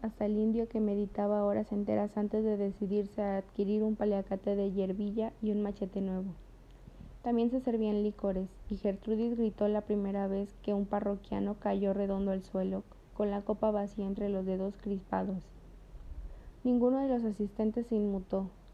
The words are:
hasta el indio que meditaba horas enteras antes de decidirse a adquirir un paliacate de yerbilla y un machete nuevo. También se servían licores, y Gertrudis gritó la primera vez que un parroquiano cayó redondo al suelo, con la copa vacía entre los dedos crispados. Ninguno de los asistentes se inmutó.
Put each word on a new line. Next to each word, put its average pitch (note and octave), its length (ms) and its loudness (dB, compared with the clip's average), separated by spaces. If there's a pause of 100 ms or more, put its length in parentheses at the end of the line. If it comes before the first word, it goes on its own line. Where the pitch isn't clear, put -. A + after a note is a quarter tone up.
hasta G#3+ 240 -2
el G#3 120 2
indio A3+ 300 4
que A3+ 140 0
meditaba G#3 640 2
horas G#3+ 260 2
enteras G#3 460 0
antes G#3+ 260 2
de G#3+ 140 2
decidirse G3+ 640 0
a G3 160 0
adquirir G3+ 440 0
un G#3+ 140 2
paliacate G3+ 640 0
de G3+ 160 2
yerbilla G3+ 580 0 (100)
y G#3+ 120 2
un G#3 80 2
machete G3+ 400 -2
nuevo. F#3 320 -2 (880)
También A#3+ 280 4
se C4 120 0
servían A3 420 2
licores, G3 460 0 (200)
y G#3 60 -4
Gertrudis G#3+ 600 0
gritó G#3 320 2
la G#3 100 2
primera G3+ 480 0
vez G3 260 -2 (100)
que G#3 100 0
un G3+ 120 2
parroquiano G3+ 760 -2
cayó G3 320 2
redondo G3 380 0
al F#3+ 120 -2
suelo, F#3+ 400 -2 (300)
con G#3 180 0
la G3+ 100 -2
copa G#3+ 300 0
vacía G3+ 340 -2
entre G3 220 -2
los F#3+ 180 0
dedos F#3+ 300 -2
crispados. F#3+ 680 -4 (1200)
Ninguno B3 340 4
de C#4 80 2
los A#3+ 160 2
asistentes G#3+ 640 0
se A3+ 80 0
inmutó. G3 540 0 (240)